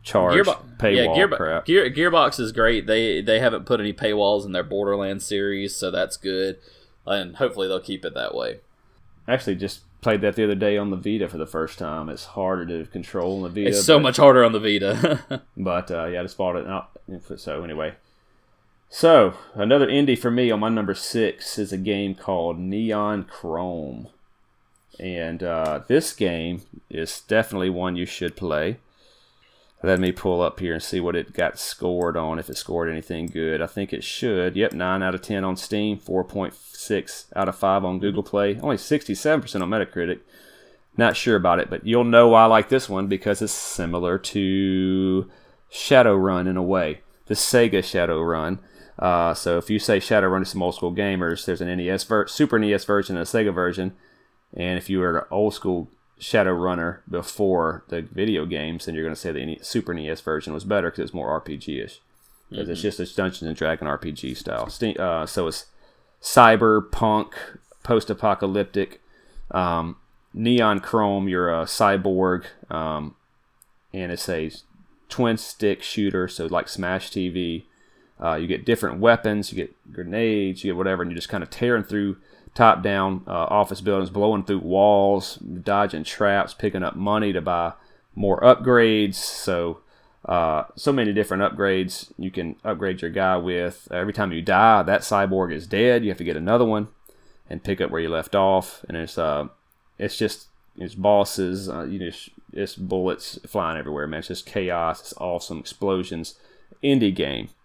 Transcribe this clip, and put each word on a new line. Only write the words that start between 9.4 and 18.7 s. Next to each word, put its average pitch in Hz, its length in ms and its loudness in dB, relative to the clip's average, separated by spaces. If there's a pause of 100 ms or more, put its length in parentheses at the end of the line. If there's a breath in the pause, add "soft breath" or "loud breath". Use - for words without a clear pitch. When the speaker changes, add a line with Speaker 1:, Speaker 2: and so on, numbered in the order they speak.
Speaker 1:
just 95 260 -8 (200)
played 107 200 2
that 101 140 2
the 113 80 2
other 104 120 2
day 101 220 2
on 101 140 -2
the 95 60 -2
Vita 101 300 -2
for 82 100 -10
the 78 100 -4
first 80 320 -6
time. 78 300 -8
It's - 160 -12
harder 92 420 -4
to 82 240 -8
control 92 460 -4
on 95 60 -6
the 90 60 -6
Vita, 98 260 -2
Speaker 2:
It's 101 80 2
so 156 140 8
Speaker 1:
but 147 60 6
Speaker 2:
much 131 140 2
harder 135 260 10
on 117 80 6
the 110 80 0
Vita. 104 920 0
<laughs> - 80 -18
Speaker 1:
but, 92 340 -2
uh, 82 140 -4
yeah, 87 140 -6
I 87 40 -6
just 92 140 -12
bought 90 180 -2
it. 82 100 -6
And 92 80 -8
I'll, - 160 -8 (480)
so 78 260 -10
anyway, 78 320 -8 (960)